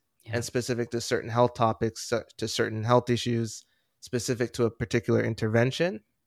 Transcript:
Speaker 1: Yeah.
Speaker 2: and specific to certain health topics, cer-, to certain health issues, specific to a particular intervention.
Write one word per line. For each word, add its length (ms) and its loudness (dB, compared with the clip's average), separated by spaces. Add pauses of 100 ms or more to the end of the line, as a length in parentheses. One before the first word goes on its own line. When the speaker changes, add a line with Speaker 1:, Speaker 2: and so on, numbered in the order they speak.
(240)
Speaker 1:
Yeah. 120 -12
Speaker 2:
and 80 -4
specific 460 -4
to 100 -4
certain 300 -2
health 240 4
topics, 540 0
cer-, 180 -2 (120)
to 100 -4
certain 360 -2
health 240 4
issues, 560 -2 (360)
specific 540 -4
to 100 2
a 60 2
particular 520 0
intervention. 800 0 (260)